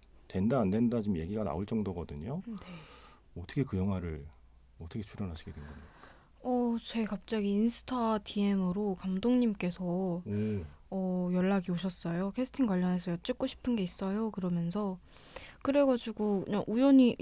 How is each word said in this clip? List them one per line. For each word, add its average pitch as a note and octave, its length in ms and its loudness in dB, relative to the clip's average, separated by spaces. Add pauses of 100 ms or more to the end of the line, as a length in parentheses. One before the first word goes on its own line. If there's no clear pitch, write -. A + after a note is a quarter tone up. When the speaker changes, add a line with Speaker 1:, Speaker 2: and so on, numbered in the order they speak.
(300)
Speaker 1:
된다 A2+ 320 2
안 F#2+ 80 2
된다 A2+ 320 2
지금 G2+ 160 0
얘기가 G2 260 -4
나올 F2 220 -2
정도거든요. G2 800 -4
Speaker 2:
네. A3+ 100 -10 (840)
Speaker 1:
어떻게 C3+ 220 -2
그 G#2 140 -4
영화를 F2 480 -2 (540)
어떻게 G#2 240 -8
출연하시게 F2+ 480 -10
된 D2+ 120 -14
겁니까? D2 240 -16 (540)
Speaker 2:
어, A#3+ 400 0
제 A3+ 220 -4
갑자기 G3+ 480 -2
인스타 A3+ 680 0
디엠으로 G3+ 760 0
감독님께서 G3 880 0
Speaker 1:
오. F3 400 -2 (720)
Speaker 2:
어, F#3 380 0
연락이 F#3 380 2
오셨어요. F3 600 -2
"캐스팅 C4 360 -2
관련해서 F3+ 460 2
여쭙고 B3 340 -2
싶은 B3 280 -2
게 G3+ 80 0
있어요." G3 480 -2
그러면서. F3+ 680 -2 (640)
그래가지고 A#3+ 800 2
그냥 G3 240 0
우연히, B3+ 540 8